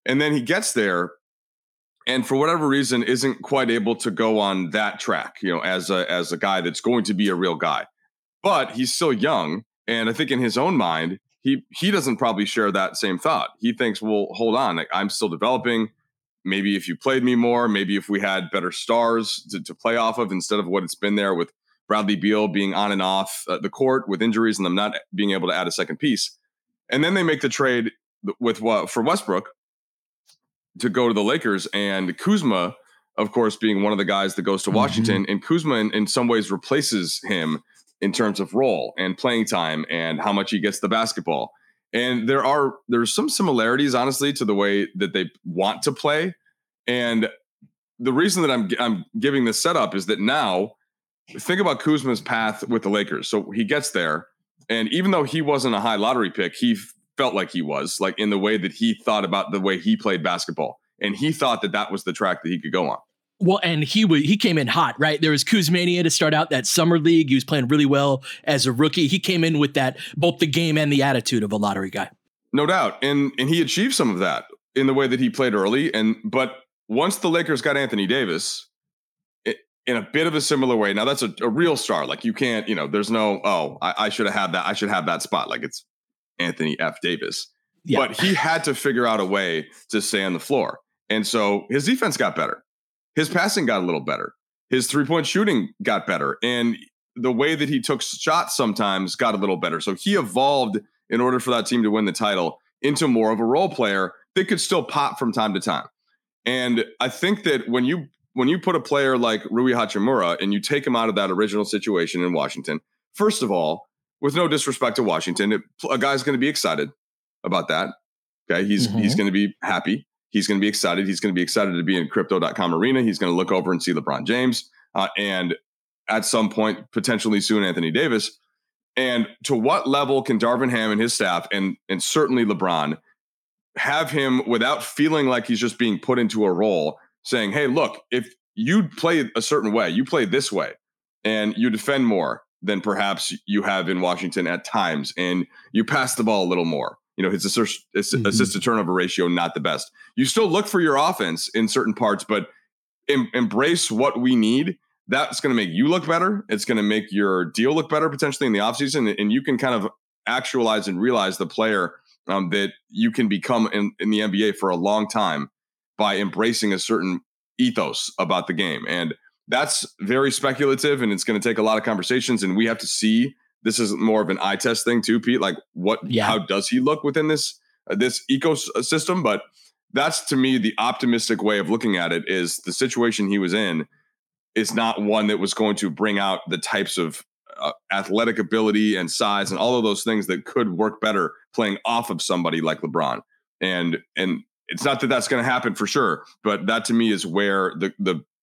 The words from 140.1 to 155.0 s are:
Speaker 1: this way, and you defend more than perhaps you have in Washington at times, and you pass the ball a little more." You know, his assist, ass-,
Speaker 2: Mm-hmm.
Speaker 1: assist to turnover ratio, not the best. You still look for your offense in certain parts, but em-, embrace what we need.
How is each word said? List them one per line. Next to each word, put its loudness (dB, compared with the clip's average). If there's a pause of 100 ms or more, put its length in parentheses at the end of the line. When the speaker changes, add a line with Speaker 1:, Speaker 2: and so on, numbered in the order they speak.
Speaker 1:
this 0
way, -2 (520)
and 0
you 2
defend 0
more 0 (180)
than -2
perhaps -2 (120)
you 0
have -2
in 0
Washington -2
at -4
times, -2
and 0 (280)
you 2
pass 0
the -2
ball 2
a 0
little 0
more." -4 (200)
You 0
know, 0
his -2
assist, -2 (100)
ass-, -2
Speaker 2:
Mm-hmm. 0
Speaker 1:
assist 2
to -4
turnover 0
ratio, 0
not 0
the -6
best. -4 (240)
You 2
still 2
look 2
for 0
your 2
offense 0
in 0
certain 0
parts, 0
but -2 (640)
em-, 2
embrace 2
what 2
we 4
need. 2 (300)